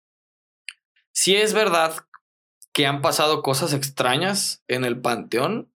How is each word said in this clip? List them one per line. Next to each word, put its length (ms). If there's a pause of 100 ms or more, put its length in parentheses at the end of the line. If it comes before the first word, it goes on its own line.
(1120)
Sí 220
es 180
verdad 400 (800)
que 140
han 140
pasado 420
cosas 300
extrañas 920
en 180
el 160
panteón, 760